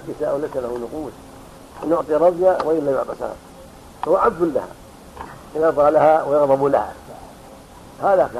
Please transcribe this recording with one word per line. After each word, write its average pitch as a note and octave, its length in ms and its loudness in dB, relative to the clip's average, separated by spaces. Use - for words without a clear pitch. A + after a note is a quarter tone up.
كساء D3 300 -4
ليس C3+ 260 -6
له A#2+ 60 -6
نقوش، B2 420 -10
إن D3+ 80 -2
يعطي D#3 220 -2
رضي F3 320 2
وإن D#3+ 120 0
لم C#3+ 160 0
يعط A#2+ 140 -4
سخط، A#2+ 100 -6
فهو E3 100 2
عبد F#3 260 0
لها، B2 260 0
يرضى D3+ 360 2
لها D#3 320 4
ويغضب C#3 420 2
لها. G#2+ 280 0
هذا، F#3 260 2